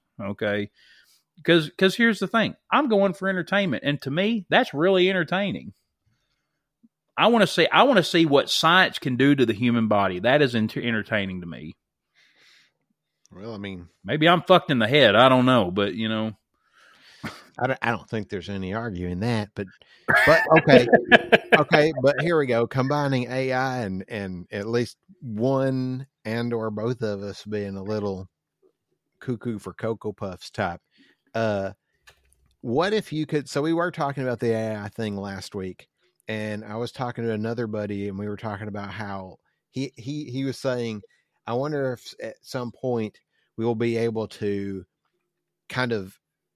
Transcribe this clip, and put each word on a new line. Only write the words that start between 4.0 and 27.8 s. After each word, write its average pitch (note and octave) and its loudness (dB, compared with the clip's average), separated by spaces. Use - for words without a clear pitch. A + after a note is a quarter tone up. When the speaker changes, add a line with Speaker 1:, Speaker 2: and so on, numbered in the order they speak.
Speaker 1:
to C3+ -6
me, G3+ -2
that's A#3 2
really F3+ 2
entertaining. F3+ -4
I E3+ 4
wanna A3 4
see, - 2
I F3 6
wanna A#3+ 4
see E3 2
what C#3 4
science E3+ 2
can B2+ -4
do C#3+ 6
to C3 4
the A2 0
human A#2 2
body. G2 2
That B2+ 4
is A#2+ 0
enter-, A2 -2
entertaining G2+ -4
to E2+ -12
me. D#2 -14
Speaker 2:
Well, G#2 -14
I G#2 -12
mean, F#2+ -12
Speaker 1:
Maybe D3+ 4
I'm F3 6
fucked E3+ 4
in B2+ 2
the A2 2
head. A#2+ 8
I B2+ 10
don't B2+ 6
know, A#2 4
but, G2+ 0
you A2 -4
know. A2 -2
Speaker 2:
I B2 -2
don't, C3 -2
I A#2 0
don't - -6
think G#2+ -6
there's F#2 -8
any F#2+ -6
arguing F2+ -6
that, A2 -2
but, G2+ -8
but D#3+ 6
okay, B2+ 6
Speaker 1:
<laughs> - 4
Speaker 2:
okay, D#3 4
but C#3 4
here E3 2
we C#3+ 2
go. A#2 2
Combining C3+ 0
A C3 -2
I B2+ -2
and, F#2+ -6
and F#2 -8
at G#2 -6
least A#2 -2
one C3 -2
and A#2 -4
or A2 -4
both A2+ -4
of G2+ -6
us G2+ -12
being G#2 -8
a F#2+ -10